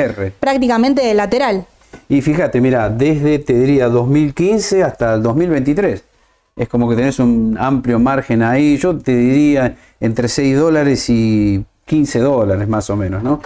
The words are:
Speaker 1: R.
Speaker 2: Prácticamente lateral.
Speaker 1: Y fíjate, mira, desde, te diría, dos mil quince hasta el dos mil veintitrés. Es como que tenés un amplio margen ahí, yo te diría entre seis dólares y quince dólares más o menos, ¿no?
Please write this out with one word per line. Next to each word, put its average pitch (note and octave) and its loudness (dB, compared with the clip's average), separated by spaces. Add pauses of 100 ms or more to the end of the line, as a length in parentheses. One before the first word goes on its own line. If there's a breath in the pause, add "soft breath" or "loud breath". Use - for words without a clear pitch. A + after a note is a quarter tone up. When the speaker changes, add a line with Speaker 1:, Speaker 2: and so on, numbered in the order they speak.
Speaker 1:
R. G2+ -6
Speaker 2:
Prácticamente B3+ 0
lateral. G#3 -2 (440 loud breath)
Speaker 1:
Y C3+ 2
fíjate, D3+ 0
mira, B2 2
desde, D3 0
te C#3 -2
diría, B2+ 2
dos B2 0
mil D3 2
quince F#3+ 0
hasta A#2+ -2
el A2 0
dos A#2 0
mil F3 0
veintitrés. D3 -2 (540)
Es A#2+ -4
como A#2+ 0
que A#2 0
tenés C3 -2
un A#2 0
amplio B2 -2
margen B2+ 0
ahí, C#3 2
yo E3+ -2
te C3 -2
diría C3 2 (240 loud breath)
entre A2+ -2
seis C3+ 0
dólares D3 0
y G#2+ 0 (200)
quince D3 0
dólares A2 0
más G#2+ -4
o G2+ -2
menos, G2 -4
¿no? D3 -2